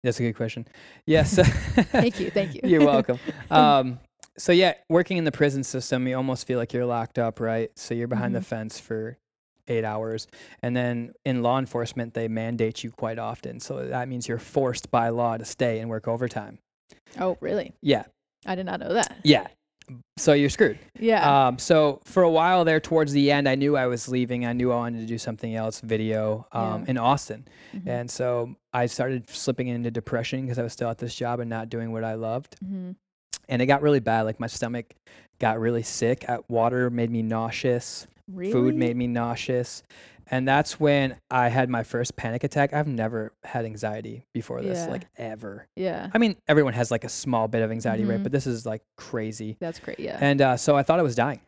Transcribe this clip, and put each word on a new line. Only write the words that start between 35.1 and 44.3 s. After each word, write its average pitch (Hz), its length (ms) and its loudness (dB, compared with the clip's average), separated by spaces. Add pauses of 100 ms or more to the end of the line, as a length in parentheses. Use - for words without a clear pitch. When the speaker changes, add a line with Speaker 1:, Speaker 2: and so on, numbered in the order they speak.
Speaker 1:
got 113 220 0
really 117 240 0
sick. - 440 -2
Uh, 120 100 -2 (100)
water 120 420 2
made 117 200 -2
me 113 120 0
nauseous. 113 840 -2 (200)
Speaker 2:
Really? 185 220 -8
Speaker 1:
Food 127 240 2
made 123 220 0
me 123 100 -2
nauseous. 120 760 -4 (420)
And 131 220 -2
that's 143 320 2
when 143 340 2 (160)
I 127 180 2
had 127 220 2
my 117 140 -2
first - 320 -6
panic 120 260 -4
attack. 143 320 0
I've 147 140 0
never 113 420 -4 (140)
had 120 200 -6
anxiety 110 600 -8 (100)